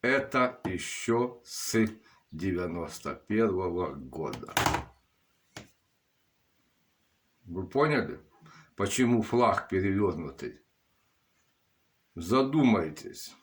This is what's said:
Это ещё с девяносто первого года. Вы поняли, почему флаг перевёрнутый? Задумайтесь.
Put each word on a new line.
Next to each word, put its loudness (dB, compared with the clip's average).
Это 0
ещё -2
с 0
девяносто -4
первого 0
года. -10
Вы -8
поняли, 0
почему 2
флаг 2
перевёрнутый? -2
Задумайтесь. 2